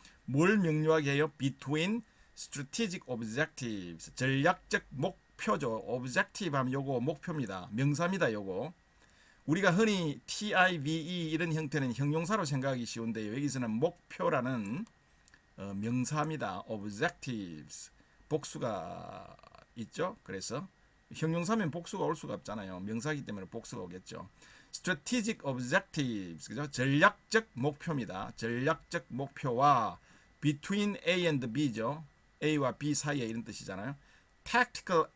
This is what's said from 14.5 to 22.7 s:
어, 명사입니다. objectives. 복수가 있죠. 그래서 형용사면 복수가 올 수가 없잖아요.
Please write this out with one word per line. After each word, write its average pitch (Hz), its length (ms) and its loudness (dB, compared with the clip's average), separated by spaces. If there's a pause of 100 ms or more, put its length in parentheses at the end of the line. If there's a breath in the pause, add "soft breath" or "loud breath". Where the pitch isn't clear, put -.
어, 98 180 -8
명사입니다. 123 920 -2
objectives. 104 1200 -6 (360 soft breath)
복수가 95 1120 -6 (380)
있죠. 160 480 -6
그래서 113 440 -6 (460 soft breath)
형용사면 170 580 0
복수가 175 320 -4
올 151 120 0
수가 147 200 -6
없잖아요. 98 460 -8